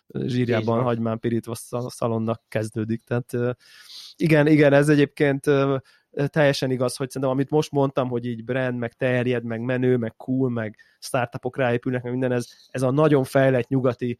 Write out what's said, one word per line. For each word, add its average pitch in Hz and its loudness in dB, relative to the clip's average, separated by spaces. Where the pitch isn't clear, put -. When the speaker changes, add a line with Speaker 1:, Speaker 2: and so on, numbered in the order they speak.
Speaker 1:
ö, 135 -6
zsírjában, 120 0
Speaker 2:
Így 107 -4
van. 117 0
Speaker 1:
hagymán 113 -2
pirítva 117 -4
szal-, 123 -10
szalonna 113 -4
kezdődik, 110 -4
tehát, 120 -4
ö, 120 -2
igen, 151 4
igen, 151 6
ez 147 6
egyébként, 143 2
ö, 139 2
ö, 143 -2
teljesen 139 2
igaz, 127 -2
hogy 135 -6
szerintem, 135 -2
amit 135 -2
most 151 0
mondtam, 135 0
hogy 120 -4
így 117 -6
brand, 127 -4
meg 117 -6
terjed, 123 0
meg 113 -6
menő, 127 2
meg 113 -6
cool, 131 -2
meg 110 -6
startupok - -6
ráépülnek, 123 -2
meg 123 -8
minden, 127 -2
ez, 123 -2
ez 127 -8
a 131 2
nagyon 143 4
fejlett 131 2
nyugati 123 -2